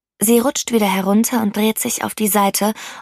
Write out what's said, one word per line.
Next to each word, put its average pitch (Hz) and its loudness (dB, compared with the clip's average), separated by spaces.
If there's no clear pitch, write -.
Sie 233 4
rutscht 254 -2
wieder 208 2
herunter 202 2
und 208 -2
dreht 220 0
sich - -4
auf 208 -6
die 214 -2
Seite, 196 2